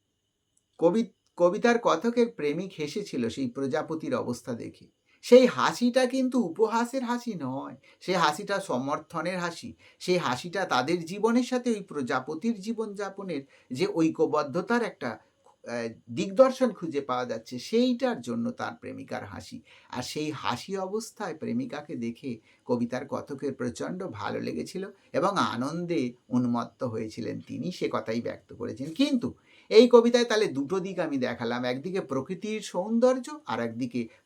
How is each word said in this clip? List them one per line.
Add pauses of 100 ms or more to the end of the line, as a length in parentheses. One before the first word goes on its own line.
(800)
কবি-, (240)
কবিতার
কথকের
প্রেমিক
হেসেছিল
সেই
প্রজাপতির
অবস্থা
দেখে। (360)
সেই
হাসিটা
কিন্তু
উপহাসের
হাসি
নয়, (240)
সেই
হাসিটা
সমর্থনের
হাসি, (280)
সেই
হাসিটা
তাদের
জীবনের
সাথে
ওই
প্রজাপতির
জীবনযাপনের (280)
যে
ঐক্যবদ্ধতার
একটা,
আহ, (220)
দিগদর্শন
খুঁজে
পাওয়া
যাচ্ছে,
সেইটার
জন্য
তার
প্রেমিকার
হাসি। (300)
আর
সেই
হাসি
অবস্থায়
প্রেমিকাকে
দেখে (260)
কবিতার
কথকের
প্রচণ্ড
ভালো
লেগেছিল (240)
এবং
আনন্দে (160)
উন্মত্ত
হয়েছিলেন
তিনি,
সে
কথাই
ব্যক্ত
করেছেন।
কিন্তু (340)
এই
কবিতায়
তাহলে
দুটো
দিক
আমি
দেখালাম,
একদিকে
প্রকৃতির
সৌন্দর্য
আর
একদিকে (180)